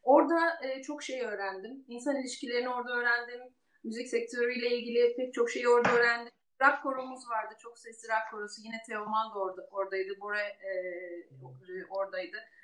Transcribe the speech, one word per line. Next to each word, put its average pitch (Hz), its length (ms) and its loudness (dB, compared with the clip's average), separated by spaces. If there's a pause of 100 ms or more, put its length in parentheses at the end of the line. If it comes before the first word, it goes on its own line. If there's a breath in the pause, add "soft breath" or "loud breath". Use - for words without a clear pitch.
Orada, 330 640 6
e, 269 160 -6
çok 294 200 -10
şey 262 200 -6
öğrendim. 202 680 -6
İnsan 247 280 -4
ilişkilerini 247 520 -2
orada 247 240 -4
öğrendim. 240 480 0 (440)
Müzik 233 240 -6
sektörüyle 240 680 0
ilgili 240 400 4
pek 254 180 -4
çok 233 160 2
şeyi 240 180 0
orada 240 240 8
öğrendim. 240 400 4 (300)
Rock 285 200 6
koromuz 262 480 -6
vardı. 220 280 -2
Çok 233 200 -18
sesli 226 300 -16
rock 220 220 0
korosu. 208 340 -8
Yine 226 220 -8
Teoman 214 480 -2
da 202 40 -4
orada, 185 320 -4
oradaydı. 190 500 -2
Bora, 208 200 -4
e, 202 320 -6 (1160)
oradaydı. 190 460 -6 (280 soft breath)